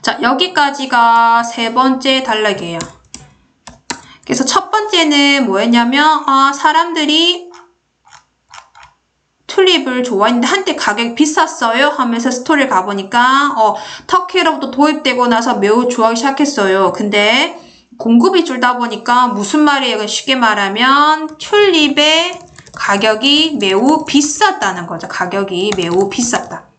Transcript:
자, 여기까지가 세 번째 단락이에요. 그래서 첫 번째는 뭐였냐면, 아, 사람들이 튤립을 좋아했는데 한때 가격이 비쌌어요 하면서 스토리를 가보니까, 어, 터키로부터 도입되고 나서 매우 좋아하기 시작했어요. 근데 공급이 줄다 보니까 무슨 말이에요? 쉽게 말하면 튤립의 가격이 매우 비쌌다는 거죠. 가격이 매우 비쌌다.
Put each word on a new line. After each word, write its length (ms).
자, 200
여기까지가 1200
세 300
번째 500
단락이에요. 560
그래서 180
첫 260
번째는 760
뭐였냐면, 840
아, 260
사람들이 1000
튤립을 560
좋아했는데 420
한때 300
가격이 400
비쌌어요 720
하면서 420
스토리를 400
가보니까, 880
어, 180
터키로부터 640
도입되고 560
나서 280
매우 320
좋아하기 300
시작했어요. 760
근데 680
공급이 480
줄다 320
보니까 500
무슨 320
말이에요? 480
쉽게 280
말하면 1000
튤립의 1000
가격이 840
매우 460
비쌌다는 840
거죠. 200
가격이 680
매우 320
비쌌다. 560